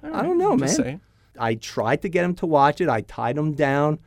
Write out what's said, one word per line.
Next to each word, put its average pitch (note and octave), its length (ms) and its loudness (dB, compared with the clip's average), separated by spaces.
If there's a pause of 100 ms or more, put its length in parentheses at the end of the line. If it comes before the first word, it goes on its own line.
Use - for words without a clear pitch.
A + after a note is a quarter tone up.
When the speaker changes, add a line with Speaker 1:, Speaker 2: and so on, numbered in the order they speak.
Speaker 1:
all D4 60 -12
Speaker 2:
I - 0 -
Speaker 1:
right. D#4+ 140 -4
Speaker 2:
don't F4 140 0
know, G4 140 2
Speaker 1:
I'm - 80 2
just C#4+ 180 0
Speaker 2:
man. C#4+ 80 0
Speaker 1:
saying. D#3 160 -8 (360)
Speaker 2:
I A2+ 180 0
tried A#2 480 -2
to G3+ 40 -4
get F3 160 0
him F3+ 120 0
to F#3 100 -4
watch D3 340 4
it. F3 80 2
I A#2 140 0
tied A#2+ 360 -4
him D3+ 180 -2
down. D3 520 2